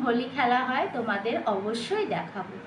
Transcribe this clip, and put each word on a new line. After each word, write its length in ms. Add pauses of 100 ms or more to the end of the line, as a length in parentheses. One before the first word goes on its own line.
হোলি 300
খেলা 340
হয় 180 (100)
তোমাদের 400 (180)
অবশ্যই 520 (100)
দেখাবো। 380 (120)